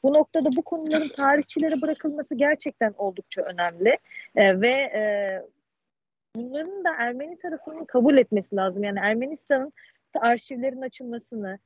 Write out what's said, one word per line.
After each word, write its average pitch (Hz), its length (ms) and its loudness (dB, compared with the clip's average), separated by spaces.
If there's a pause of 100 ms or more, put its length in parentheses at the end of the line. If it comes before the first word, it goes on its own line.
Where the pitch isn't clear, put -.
Bu 277 100 4
noktada 302 420 4
bu 330 60 0
konuların 311 540 -2
tarihçilere 294 680 2
bırakılması 302 540 -4
gerçekten 277 640 0
oldukça 190 440 -6
önemli. 175 560 0 (380)
E, 196 260 4
ve, 240 80 4
e, 254 340 0 (1300)
bunların 302 480 -8
da 349 140 2
Ermeni 254 400 -6
tarafının 311 480 -10
kabul 262 320 6
etmesi 208 380 2
lazım. 190 280 -2
Yani 202 180 -4
Ermenistan'ın 262 720 -2 (460)
arşivlerin 247 600 -2
açılmasını 233 840 -10